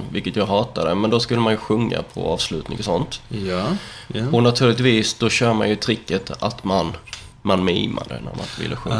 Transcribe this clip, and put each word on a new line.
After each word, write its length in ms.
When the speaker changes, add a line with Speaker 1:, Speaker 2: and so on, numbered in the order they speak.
Speaker 1:
vilket 240
jag 100
hatade, 500
men 140
då 100
skulle 200
man 140
ju 40
sjunga 440
på 200
avslutning 460
och 60
sånt. 440
Speaker 2:
Ja, 340
ja. 240
Speaker 1:
Och 120
naturligtvis, 720
då 160
kör 240
man 160
ju 60
tricket 560
att 200
man, 300
man 240
mimade 500
när 60
man 80
inte 220
ville 140
sjunga. 240